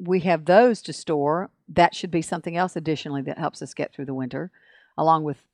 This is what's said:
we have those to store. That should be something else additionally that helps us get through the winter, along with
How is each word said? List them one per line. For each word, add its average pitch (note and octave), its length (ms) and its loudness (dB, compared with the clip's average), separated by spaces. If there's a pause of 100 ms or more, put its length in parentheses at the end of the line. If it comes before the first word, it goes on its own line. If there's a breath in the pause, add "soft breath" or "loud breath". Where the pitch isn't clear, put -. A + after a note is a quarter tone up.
we F3+ 200 0
have D#3+ 240 0
those G#3+ 380 6
to D#3 100 -10
store. D3+ 560 -2 (180)
That F3 260 4
should F3 180 -10
be E3+ 100 -2
something E3+ 340 -8
else F3+ 220 -2
additionally D3 460 -4
that C#3+ 140 -8
helps D3+ 240 -6
us D3 120 -14
get C#3+ 180 -8
through C#3 140 -12
the C3+ 80 -8
winter, C3 360 -6 (480 soft breath)
along D#3 280 4
with C#3+ 180 -6 (100)